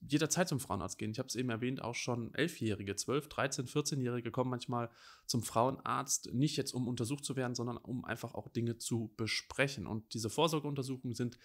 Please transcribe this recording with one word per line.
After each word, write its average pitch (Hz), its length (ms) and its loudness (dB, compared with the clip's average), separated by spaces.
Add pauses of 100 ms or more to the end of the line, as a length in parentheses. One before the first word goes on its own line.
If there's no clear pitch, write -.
jederzeit 151 400 4
zum 143 120 0
Frauenarzt - 400 -4
gehen. 107 100 -2
Ich 110 80 -4
habe 131 80 -2
es - 80 -6
eben 123 160 0
erwähnt, 123 320 0
auch 117 140 -4
schon 120 400 -2
Elfjährige, 107 600 2
zwölf, 143 320 0
dreizehn, 135 380 0
vierzehnjährige 123 640 0
kommen 127 220 2
manchmal 120 400 -2 (340)
zum 123 160 2
Frauenarzt, 123 880 2
nicht 147 240 4
jetzt 135 180 0
um 127 140 0
untersucht 120 380 -2
zu 127 100 -4
werden, 127 200 0
sondern 120 220 -2
um - 280 -6
einfach 117 300 -4
auch 110 140 -6
Dinge 113 280 0
zu 113 400 -2
besprechen. 123 720 0
Und - 260 -4
diese 113 160 0
Vorsorgeuntersuchungen 139 840 0
sind 123 300 -2